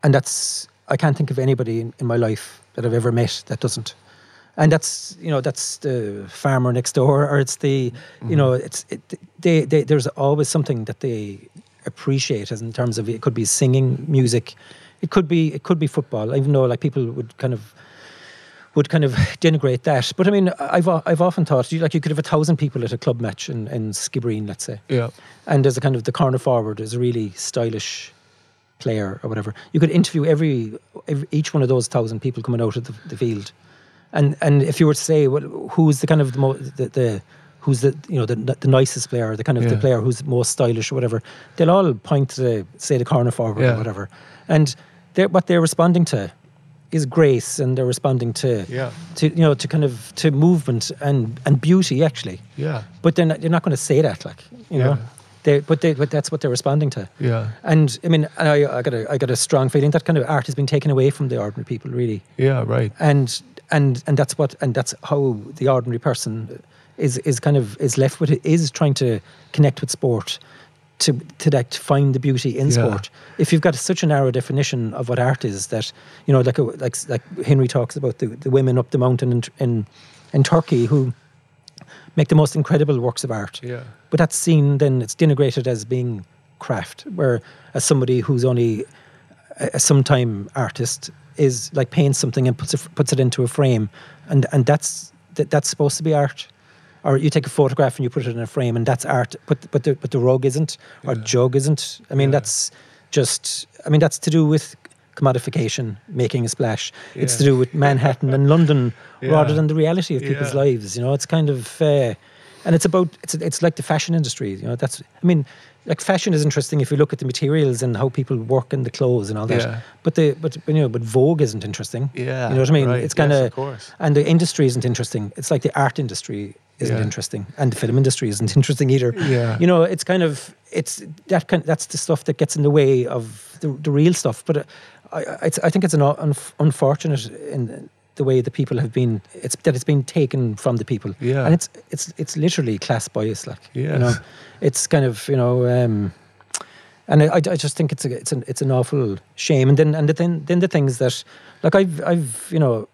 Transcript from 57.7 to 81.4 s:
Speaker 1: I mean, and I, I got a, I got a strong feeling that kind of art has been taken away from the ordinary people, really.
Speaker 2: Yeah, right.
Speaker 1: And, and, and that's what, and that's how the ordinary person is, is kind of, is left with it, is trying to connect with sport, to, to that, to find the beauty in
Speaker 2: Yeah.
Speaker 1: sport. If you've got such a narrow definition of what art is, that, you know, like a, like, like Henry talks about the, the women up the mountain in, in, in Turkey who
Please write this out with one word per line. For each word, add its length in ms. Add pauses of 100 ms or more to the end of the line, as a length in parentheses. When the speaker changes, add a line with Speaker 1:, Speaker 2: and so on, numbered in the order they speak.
Speaker 1:
I 60
mean, 180 (100)
and 120
I, 300
I 20
got 120
a, 160
I 100
got 100
a 80
strong 320
feeling 220
that 120
kind 140
of 100
art 200
has 80
been 120
taken 240
away 200
from 180
the 80
ordinary 280
people, 260
really. 300 (160)
Speaker 2:
Yeah, 300
right. 320
Speaker 1:
And, 420 (300)
and, 340
and 120
that's 200
what, 240
and 120
that's 200 (100)
how 340 (180)
the 140
ordinary 300
person 600 (360)
is, 220
is 200
kind 160
of, 240
is 180
left 220
with 120
it, 120
is 260
trying 260
to 260 (320)
connect 260
with 100
sport, 500 (600)
to, 140 (240)
to 140
that, 200
to 80
find 340
the 60
beauty 400
in 80
Speaker 2:
Yeah. 60
Speaker 1:
sport. 360 (280)
If 160
you've 80
got 140
such 280
a 40
narrow 240
definition 640
of 140
what 120
art 260
is, 220
that, 220 (360)
you 80
know, 80
like 160
a, 60
like, 340 (100)
like 140 (240)
Henry 240
talks 260
about 220
the, 100
the 220
women 280
up 120
the 80
mountain 340
in, 120 (160)
in, 280 (460)
in 100
Turkey 420
who 280 (1000)